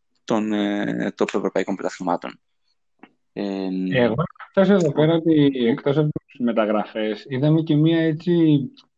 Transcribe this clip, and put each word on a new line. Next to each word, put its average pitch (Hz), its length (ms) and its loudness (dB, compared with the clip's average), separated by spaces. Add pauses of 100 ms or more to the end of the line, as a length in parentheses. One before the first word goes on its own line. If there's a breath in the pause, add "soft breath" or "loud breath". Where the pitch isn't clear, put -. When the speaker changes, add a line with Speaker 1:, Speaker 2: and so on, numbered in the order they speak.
(240)
Speaker 1:
των, 107 300 -2
ε, 104 640 -2
top - 160 -2
ευρωπαϊκών 98 420 -2
πρωταθλημάτων. 87 640 -6 (920)
Ε, 98 340 -6 (240)
Speaker 2:
Εγώ, 120 220 2 (340)
εκτός 190 220 2
εδώ 180 220 2
πέρα, 151 220 2
ότι 160 380 2 (160)
εκτός 139 300 0
από 151 120 2 (160)
τις - 140 -18
μεταγραφές, 107 880 -2
είδαμε 151 340 2
και 156 140 0
μία 160 260 4
έτσι 160 720 2 (260)